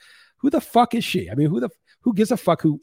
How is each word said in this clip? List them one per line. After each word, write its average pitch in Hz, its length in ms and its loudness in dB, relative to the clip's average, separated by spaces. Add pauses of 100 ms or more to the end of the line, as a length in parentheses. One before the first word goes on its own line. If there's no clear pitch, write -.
(360)
who 269 120 -2
the 285 120 0
fuck 233 340 2
is 226 100 -2
she? 95 240 -4
I 101 60 -10
mean, 147 160 2
who 208 80 -2
the, 240 120 -4 (300)
who 240 140 0
gives 214 160 2
a 240 60 0
fuck - 260 0
who 151 200 0